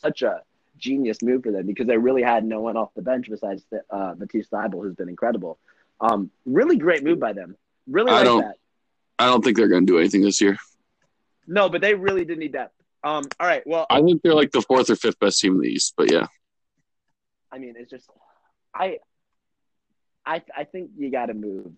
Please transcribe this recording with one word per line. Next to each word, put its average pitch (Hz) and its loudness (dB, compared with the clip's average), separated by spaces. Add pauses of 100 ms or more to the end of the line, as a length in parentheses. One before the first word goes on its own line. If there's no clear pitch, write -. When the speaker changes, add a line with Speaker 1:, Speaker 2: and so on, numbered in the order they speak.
Speaker 1:
such 151 -4
a 101 -2 (340)
genius 127 -4
move 123 0
for 113 -4
them 92 -4
because 104 -4
they 120 2
really 123 2
had 117 2
no 110 -4
one 110 -4
off 107 -4
the 101 -12
bench 123 -4
besides 98 -8
the, 104 -10
uh, 95 -6
Matisse 101 -6
Thybulle, 101 -6
who's 95 -8
been 87 -10
incredible. 92 -6 (400)
Um, 107 -2 (120)
really 240 2
great 160 0
move 160 0
by 117 -4
them. 95 -16 (300)
Really 190 0
Speaker 2:
I - 4
Speaker 1:
like - 6
Speaker 2:
don't, 120 4
Speaker 1:
that. 101 -10 (640)
Speaker 2:
I 120 4
don't 123 4
think 113 2
they're 107 6
gonna 90 4
do 90 6
anything 92 4
this 101 2
year. 98 4 (920)
Speaker 1:
No, 185 2
but 165 -4
they 202 2
really 190 -2
did 160 -8
need 147 -8
depth. 131 -10 (300)
Um, 151 -4 (160)
all 175 -2
right, 160 0
well 160 -2
Speaker 2:
I 135 4
think 170 4
they're, 165 4
like, 147 4
the 123 0
fourth 127 2
or 107 2
fifth - -2
best 101 2
team 95 4
in 92 2
the 62 0
East, - -4
but - 4
yeah. - 2 (1300)
Speaker 1:
I 131 -16
mean, 123 -16
it's 120 -18
just, 127 -20 (640)
I, 185 -4 (1300)
I, 160 -6 (140)
I 147 -10
think 180 -16
you 143 -8
gotta 120 -4
move 98 -10